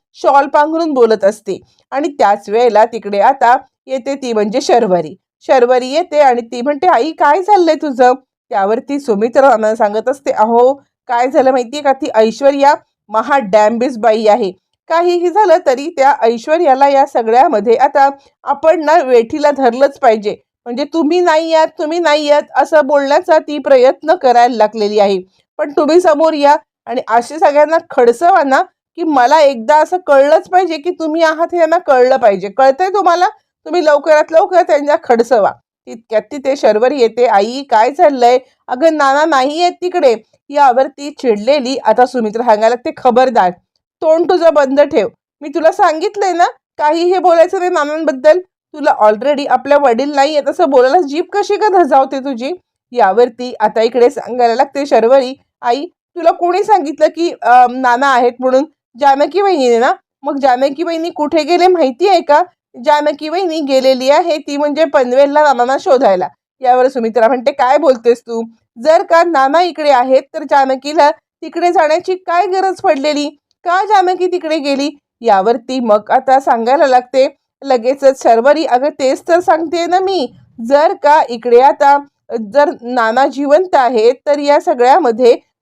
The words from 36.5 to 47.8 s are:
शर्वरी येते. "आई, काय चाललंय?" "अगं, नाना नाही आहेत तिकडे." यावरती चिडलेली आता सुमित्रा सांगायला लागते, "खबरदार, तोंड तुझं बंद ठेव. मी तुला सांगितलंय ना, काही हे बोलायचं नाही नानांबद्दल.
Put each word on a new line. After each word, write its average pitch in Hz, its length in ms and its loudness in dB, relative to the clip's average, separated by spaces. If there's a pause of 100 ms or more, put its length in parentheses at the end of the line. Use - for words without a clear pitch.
शर्वरी 254 460 0
येते. 226 240 0
"आई, 226 440 0
काय 240 220 2
चाललंय?" 269 460 2 (300)
"अगं, 302 300 -2
नाना 285 280 2
नाही 294 360 -2
आहेत 359 200 0
तिकडे." 349 340 0 (340)
यावरती 285 600 0 (100)
चिडलेली 247 640 -2
आता 240 220 2
सुमित्रा 226 380 -6
सांगायला 220 260 2
लागते, 247 280 -4
"खबरदार, 233 540 0 (500)
तोंड 330 280 0
तुझं 339 240 2
बंद 277 280 0
ठेव. 285 260 0 (340)
मी 302 80 -12
तुला 311 220 0
सांगितलंय 381 600 -2
ना, 349 140 2 (320)
काही 311 260 0
हे 359 160 0
बोलायचं 349 400 2
नाही 359 120 -2
नानांबद्दल. 302 680 0 (340)